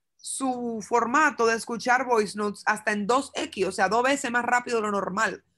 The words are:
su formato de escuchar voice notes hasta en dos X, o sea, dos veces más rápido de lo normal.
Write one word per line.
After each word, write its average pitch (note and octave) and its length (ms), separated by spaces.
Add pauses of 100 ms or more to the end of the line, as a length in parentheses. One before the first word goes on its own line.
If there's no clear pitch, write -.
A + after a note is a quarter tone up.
(160)
su A#3+ 680
formato A#3+ 600
de A3+ 100
escuchar A#3+ 500
voice G#3+ 320
notes G#3 280
hasta G#3+ 260
en G#3 140
dos B3+ 280
X, G#3+ 320
o F#3+ 60
sea, F#3+ 160
dos A3+ 140
veces C4+ 280
más A#3+ 140
rápido B3 320
de A3 60
lo G#3 100
normal. G3 500 (140)